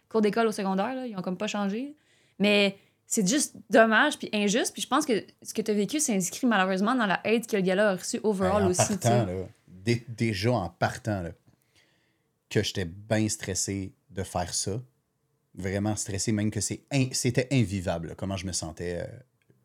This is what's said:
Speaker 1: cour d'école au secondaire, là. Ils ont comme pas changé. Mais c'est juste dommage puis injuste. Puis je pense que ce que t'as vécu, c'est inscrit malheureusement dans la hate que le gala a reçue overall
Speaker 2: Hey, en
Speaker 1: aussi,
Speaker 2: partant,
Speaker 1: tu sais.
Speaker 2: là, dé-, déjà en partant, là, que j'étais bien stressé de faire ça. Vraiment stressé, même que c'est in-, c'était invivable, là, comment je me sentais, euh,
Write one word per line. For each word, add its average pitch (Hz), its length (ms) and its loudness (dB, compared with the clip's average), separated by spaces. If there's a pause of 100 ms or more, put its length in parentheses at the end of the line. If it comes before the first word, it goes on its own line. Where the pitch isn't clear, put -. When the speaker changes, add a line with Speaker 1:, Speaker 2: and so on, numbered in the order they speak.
(100)
Speaker 1:
cour 226 100 2
d'école 214 280 4
au 214 40 0
secondaire, 196 420 -2
là. 254 120 -8
Ils 214 100 -8
ont 185 60 -6
comme 185 160 -4
pas 214 80 -4
changé. 214 480 -4 (460)
Mais 202 360 4 (300)
c'est 208 220 2
juste 277 260 0 (160)
dommage 226 480 6
puis - 140 -8
injuste. 208 400 2
Puis 208 100 -8
je - 60 -8
pense 247 180 2
que 220 160 0 (200)
ce - 120 -14
que 220 80 -2
t'as 208 120 0
vécu, 208 260 0
c'est 240 160 0
inscrit 190 320 -2
malheureusement 196 480 2
dans 233 100 2
la 175 180 0
hate 214 220 2
que 214 100 -2
le 196 60 2
gala 190 280 4
a 190 60 0
reçue 214 280 -6
overall 196 380 2
Speaker 2:
Hey, 190 40 4
en 180 40 4
Speaker 1:
aussi, 180 80 0
Speaker 2:
partant, 110 180 2
Speaker 1:
tu 107 120 -2
sais. 117 180 4
Speaker 2:
là, 92 200 -6 (220)
dé-, 107 400 -2
déjà 113 440 -2
en 98 180 0
partant, - 520 -2
là, 82 80 -6 (1160)
que 104 160 2
j'étais 101 200 -4
bien 107 440 -2
stressé 98 640 -6 (180)
de 92 140 -6
faire 87 300 -4
ça. 104 280 -4 (720)
Vraiment 101 420 -2
stressé, 98 360 -4
même 107 200 0
que 107 80 -4
c'est - 220 -6 (100)
in-, 135 200 2
c'était 127 400 0
invivable, 92 560 0
là, 76 80 -12
comment 98 200 -6
je 92 100 -8
me 90 60 -6
sentais, 85 520 -6
euh, - 20 -10 (580)